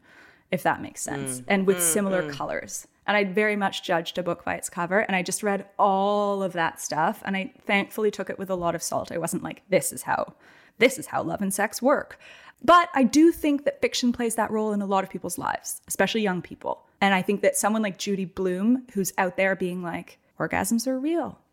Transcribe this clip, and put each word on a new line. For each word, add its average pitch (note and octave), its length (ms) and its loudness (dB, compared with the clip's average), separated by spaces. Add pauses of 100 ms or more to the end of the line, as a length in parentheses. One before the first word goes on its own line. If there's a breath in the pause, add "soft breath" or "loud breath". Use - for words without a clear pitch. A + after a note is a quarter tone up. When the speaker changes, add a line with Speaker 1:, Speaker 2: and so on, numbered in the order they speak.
(500 loud breath)
Speaker 1:
if E3+ 120 -2
that - 180 0
makes - 220 -12
sense, C3 380 -6
Speaker 2:
Mm. - 80 -14
Speaker 1:
and F#3+ 180 2
with F#3 120 4
Speaker 2:
Mm, - 20 -4
Speaker 1:
similar F#3+ 420 0
Speaker 2:
mm. D3+ 80 -6
Speaker 1:
colors. - 560 -8 (200)
And G3+ 100 2
I G#3 80 4
very G#3 320 0
much G3 260 -2
judged E3+ 360 -2
a F3+ 40 -4
book F3 220 -4
by - 100 -2
its - 140 -8
cover, F3+ 320 0
and F#3+ 160 0
I F3+ 60 0
just F3+ 200 -4
read G3+ 240 -2 (120)
all G3+ 640 2
of F#3 100 -2
that E3 280 -2
stuff, D#3+ 440 -2
and F#3+ 120 -2
I F#3+ 160 -4 (140)
thankfully G#3 440 0
took F#3+ 200 -8
it - 80 -8
with F#3+ 120 -8
a F#3+ 40 0
lot E3+ 200 -2
of E3 80 -6
salt. - 280 -4
I - 80 -4
wasn't E3 240 -4
like, - 260 -10
"This - 240 2
is - 100 -12
how, - 320 -2 (440 soft breath)
this A#3+ 200 4
is - 80 -10
how - 160 -2
love E3 200 -4
and F#3+ 100 -2
sex - 300 -2
work." B3+ 360 2 (440 loud breath)
But F4 320 8
I C4+ 100 6
do D#4 280 6
think C#4+ 320 -2
that - 160 -2
fiction A#3+ 320 0
plays A#3 220 -2
that A3 160 0
role G#3+ 220 -2
in G#3 100 -2
a G3 40 -4
lot F#3+ 180 2
of F#3+ 60 -12
people's F3+ 280 -8
lives, - 500 -4
especially G3 340 0
young F3+ 200 -2
people. - 440 -8 (140)
And G3 140 4
I F#3 80 2
think G3+ 200 0
that F#3+ 140 4
someone A3 260 0
like G3+ 160 -4
Judy F#3+ 280 -2
Blume, F#3+ 560 0 (100)
who's F#3+ 240 -2
out F#3 200 0
there F#3+ 200 2
being F3+ 260 -4
like, F3 360 -8 (200)
"Orgasms F#3 480 0
are C4 120 -2
real C#4+ 400 -2 (140)